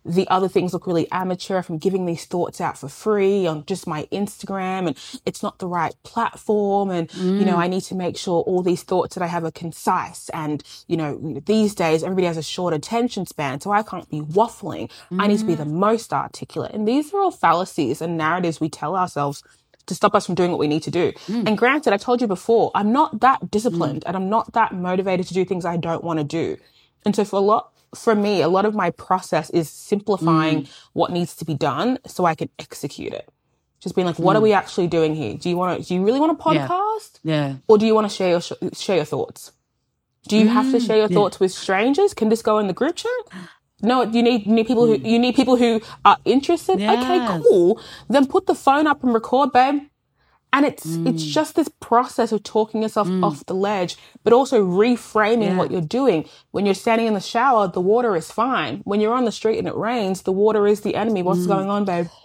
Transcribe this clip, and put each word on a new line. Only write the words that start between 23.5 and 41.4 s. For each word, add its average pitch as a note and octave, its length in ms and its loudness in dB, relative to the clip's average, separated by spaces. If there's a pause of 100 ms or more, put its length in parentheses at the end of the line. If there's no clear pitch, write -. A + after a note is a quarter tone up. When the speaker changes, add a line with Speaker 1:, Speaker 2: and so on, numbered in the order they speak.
Speaker 1:
disciplined E3+ 500 -2
Speaker 2:
Mm. - 60 -10
Speaker 1:
and F3+ 80 -4
I'm F#3+ 120 -4
not A3 240 -2
that A3+ 220 0
motivated F#3 540 -2
to E3+ 60 -12
do F#3 100 2
things F3+ 200 -4
I F3 120 -2
don't E3 260 -4
wanna D#3+ 220 -2
do. A#2+ 320 -4 (480)
And G3+ 100 2
so G#3 100 2
for G3 120 -4
a G3+ 40 2
lot, G#3 280 2 (260)
for A3 220 2
me, G3+ 260 2
a D3 60 2
lot F#3 160 2
of G#3+ 100 0
my F#3 160 0
process F#3 600 -2
is E3 200 0
simplifying D#3+ 920 0
Speaker 2:
Mm. C#3 60 -12 (260)
Speaker 1:
what E3 180 0
needs F3 240 -4
to - 80 -10
be D#3 100 -4
done D#3+ 500 -2
so - 200 -4
I D#3+ 100 2
can D3+ 140 -8 (100)
execute - 540 -12
it. - 160 -12 (500)
Just - 160 -10
being F3+ 140 0
like, E3 100 -4
"What F3 160 4
are G#3+ 60 6
Speaker 2:
Mm. - 20 4
Speaker 1:
we G#3+ 100 4
actually F#3 360 0
doing D#3+ 260 2
here? C#3+ 200 -6
Do - 140 -6
you F3 80 0
wanna, F3+ 240 -2
do - 140 -6
you F#3 100 2
really A#3+ 140 4
want D#4 140 2
a D#4+ 200 0
Speaker 2:
Yeah. D#4+ 140 0
Speaker 1:
podcast? G#4 560 -4
Speaker 2:
Yeah. D3 320 -2 (140)
Speaker 1:
Or G#3+ 100 8
do G#3+ 80 2
you A3 80 4
wanna G#3+ 140 2
share F#3+ 220 -2
your F3 100 2
sh-, - 120 -10 (200)
share - 240 -2
your D3+ 80 2
thoughts? - 480 -8 (760)
Do G#3 100 2
you A3 120 6
have B3+ 240 2
to A#3+ 60 4
Speaker 2:
Mm. A#3 80 0
Speaker 1:
share A3 100 2
your G#3+ 120 2
Speaker 2:
Yeah. F3+ 80 0
Speaker 1:
thoughts G3+ 220 2
with F#3 140 2